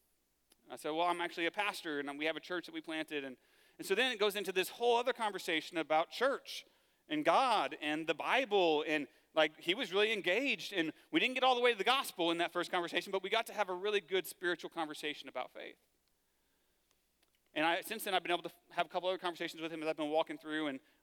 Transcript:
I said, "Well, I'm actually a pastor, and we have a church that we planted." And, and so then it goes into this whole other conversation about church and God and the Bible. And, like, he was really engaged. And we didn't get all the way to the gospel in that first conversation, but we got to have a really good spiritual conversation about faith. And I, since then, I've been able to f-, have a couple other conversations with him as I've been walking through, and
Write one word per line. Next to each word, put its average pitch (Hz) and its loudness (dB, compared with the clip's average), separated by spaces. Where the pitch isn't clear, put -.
I 127 -12
said, 151 -4
"Well, 165 2
I'm 175 2
actually 175 -2
a 160 -2
pastor, 180 -4
and 143 -8
we 147 -6
have 160 0
a - -10
church 175 -8
that 165 -12
we 165 -8
planted." 156 -6
And, 127 -10
and 165 -10
so 196 2
then 247 2
it 214 -4
goes 202 2
into 190 -4
this 180 0
whole 240 2
other 247 0
conversation 185 -2
about 156 2
church - -2
and 151 0
God 180 4
and 151 -2
the 165 2
Bible. 170 4
And, 151 0
like, 156 4
he 170 0
was 233 -4
really 208 4
engaged. 202 0
And 165 -2
we 160 4
didn't 233 2
get 254 -2
all 254 8
the 240 0
way 247 6
to 220 -8
the 190 -2
gospel 226 2
in 165 0
that 170 0
first 175 -4
conversation, 175 -2
but 190 0
we 190 -4
got 226 2
to 208 -12
have 196 0
a 185 -4
really 202 -2
good 180 -2
spiritual 175 -4
conversation 151 -6
about 127 -8
faith. - -14
And 156 0
I, 170 2
since 214 -8
then, 202 -4
I've 180 2
been 170 -2
able 170 -2
to 170 -8
f-, - -20
have 175 2
a 160 -18
couple 180 -2
other 185 -2
conversations 165 -4
with 160 -6
him 160 -8
as 156 -2
I've 156 -2
been 151 -2
walking 156 0
through, 156 -4
and 135 -6